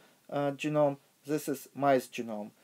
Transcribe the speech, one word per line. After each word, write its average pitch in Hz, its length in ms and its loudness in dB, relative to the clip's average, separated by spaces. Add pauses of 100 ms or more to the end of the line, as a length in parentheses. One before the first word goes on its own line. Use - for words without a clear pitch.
(300)
uh, 143 220 0
genome, 147 460 2 (280)
this 147 220 -4
is 135 260 -4
mice 131 320 4
genome." 110 440 -8 (140)